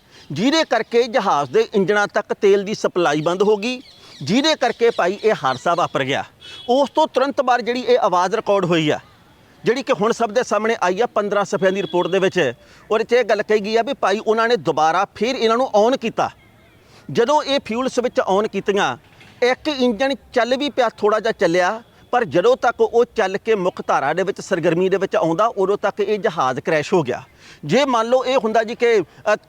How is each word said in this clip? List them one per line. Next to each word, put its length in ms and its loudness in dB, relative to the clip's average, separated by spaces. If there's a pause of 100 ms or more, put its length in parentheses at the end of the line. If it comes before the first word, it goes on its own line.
(320)
ਜਿਹਦੇ 340 0
ਕਰਕੇ 400 0
ਜਹਾਜ਼ 460 0
ਦੇ 220 2
ਇੰਜਣਾਂ 340 2
ਤੱਕ 260 -4
ਤੇਲ 300 2
ਦੀ 100 -6
ਸਪਲਾਈ 480 0
ਬੰਦ 220 0
ਹੋ 140 2
ਗਈ, 240 -6 (400)
ਜਿਹਦੇ 340 2
ਕਰਕੇ 340 0
ਭਾਈ 340 0
ਇਹ 100 4 (100)
ਹਾਦਸਾ 320 0
ਵਾਪਰ 280 -2
ਗਿਆ। 200 -2 (460)
ਉਸ 200 2
ਤੋਂ 180 0
ਤੁਰੰਤ 340 -2
ਬਾਅਦ 200 2
ਜਿਹੜੀ 200 -4
ਇਹ 180 2
ਆਵਾਜ਼ 360 0
ਰਿਕਾਰਡ 300 0
ਹੋਈ 240 2
ਆ, 100 -2 (640)
ਜਿਹੜੀ 200 0
ਕਿ 100 0
ਹੁਣ 180 0
ਸਭ 180 -2
ਦੇ 140 0
ਸਾਹਮਣੇ 380 -2
ਆਈ 200 0
ਆ 80 0
ਪੰਦਰਾਂ 360 -2
ਸਫ਼ਿਆਂ 260 0
ਦੀ 100 -4
ਰਿਪੋਰਟ 260 -2
ਦੇ 120 0
ਵਿੱਚ, 340 0 (380)
ਉਹਦੇ 120 0
'ਚ 100 -8
ਇਹ 100 4
ਗੱਲ 200 0
ਕਹੀ 160 0
ਗਈ 160 -4
ਆ 60 2
ਵੀ 120 -2
ਭਾਈ 260 -2
ਉਹਨਾਂ 280 0
ਨੇ 80 2
ਦੁਬਾਰਾ 500 0 (100)
ਫਿਰ 200 -2
ਇਹਨਾਂ 220 0
ਨੂੰ 180 -2
ਔਨ 220 4
ਕੀਤਾ। 320 -4 (840)
ਜਦੋਂ 320 2
ਇਹ 220 0
ਫਿਊਲ 240 -4
ਸਵਿੱਚ 300 -2
ਔਨ 280 0
ਕੀਤੀਆਂ, 380 -2 (580)
ਇੱਕ 240 0
ਇੰਜਣ 460 0 (200)
ਚੱਲ 240 0
ਵੀ 120 -2
ਪਿਆ, 200 0
ਥੋੜ੍ਹਾ 300 0
ਜਿਹਾ 120 -2
ਚੱਲਿਆ, 500 0 (320)
ਪਰ 120 2
ਜਦੋਂ 320 2
ਤੱਕ 240 0
ਉਹ 240 2 (100)
ਚੱਲ 220 0
ਕੇ 180 -2
ਮੁੱਖ 320 -2
ਧਾਰਾ 260 0
ਦੇ 100 -2
ਵਿੱਚ, 180 -8
ਸਰਗਰਮੀ 480 0
ਦੇ 80 0
ਵਿੱਚ 180 -4
ਆਉਂਦਾ, 320 0
ਉਦੋਂ 300 -2
ਤੱਕ 220 -4
ਇਹ 200 -2
ਜਹਾਜ਼ 400 -2
ਕ੍ਰੈਸ਼ 340 -2
ਹੋ 100 4
ਗਿਆ। 180 -6 (440)
ਜੇ 200 2
ਮੰਨ 240 0
ਲਓ 160 2
ਇਹ 120 0
ਹੁੰਦਾ 260 0
ਜੀ 120 -8
ਕਿ, 240 2
ਅ, 360 -4 (140)